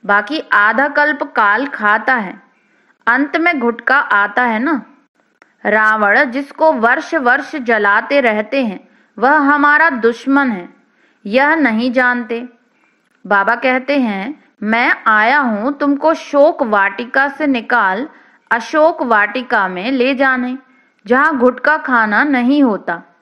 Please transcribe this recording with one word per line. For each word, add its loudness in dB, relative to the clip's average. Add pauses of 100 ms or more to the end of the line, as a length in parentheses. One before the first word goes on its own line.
बाकी 0 (100)
आधा 2
कल्प 0
काल 0
खाता 0
है, -8 (640)
अंत 0
में 0
गुटखा 0
आता 0
है -2
ना। -2 (840)
रावण 2
जिसको 0
वर्ष 0
वर्ष 0
जलाते 0
रहते -2
हैं, -10 (320)
वह 4
हमारा 2
दुश्मन 0
है, -10 (500)
यह 2
नहीं 0
जानते। -2 (800)
बाबा 2
कहते 0
हैं, -6 (200)
"मैं 0
आया 2
हूं -2
तुमको 0
शोक 0
वाटिका 0
से -4
निकाल -2 (420)
अशोक 0
वाटिका 0
में -6
ले 0
जाने, -2 (500)
जहां 2
गुटखा 0
खाना 0
नहीं 2
होता।" -2 (200)